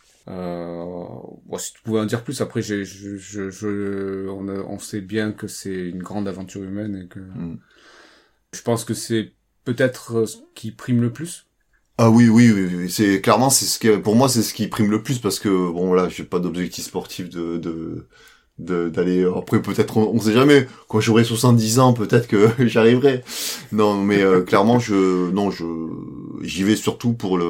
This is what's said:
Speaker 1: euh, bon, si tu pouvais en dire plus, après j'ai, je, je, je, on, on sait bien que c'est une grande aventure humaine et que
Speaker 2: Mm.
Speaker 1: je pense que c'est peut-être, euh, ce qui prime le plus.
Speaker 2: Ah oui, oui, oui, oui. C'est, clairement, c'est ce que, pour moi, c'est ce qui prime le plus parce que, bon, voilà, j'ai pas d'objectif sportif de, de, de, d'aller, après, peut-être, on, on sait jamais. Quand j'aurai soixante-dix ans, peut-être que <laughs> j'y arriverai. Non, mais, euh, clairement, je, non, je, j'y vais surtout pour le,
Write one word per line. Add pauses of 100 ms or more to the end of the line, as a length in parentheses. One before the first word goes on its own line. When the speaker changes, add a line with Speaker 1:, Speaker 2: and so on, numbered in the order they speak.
(280)
Speaker 1:
euh, (640)
bon,
si
tu
pouvais
en
dire
plus,
après
j'ai,
je,
je,
je,
on,
on
sait
bien
que
c'est
une
grande
aventure
humaine
et
que
Speaker 2:
Mm. (920)
Speaker 1:
je
pense
que
c'est (320)
peut-être,
euh,
ce (180)
qui
prime
le
plus. (520)
Speaker 2:
Ah
oui,
oui,
oui,
oui.
C'est,
clairement,
c'est
ce
que,
pour
moi,
c'est
ce
qui
prime
le
plus
parce
que,
bon,
voilà,
j'ai
pas
d'objectif
sportif
de,
de, (520)
de,
d'aller, (120)
après,
peut-être,
on,
on
sait
jamais. (220)
Quand
j'aurai
soixante-dix
ans,
peut-être
que (100)
<laughs>
j'y
arriverai. (500)
Non,
mais,
euh,
clairement,
je,
non,
je, (800)
j'y
vais
surtout
pour
le,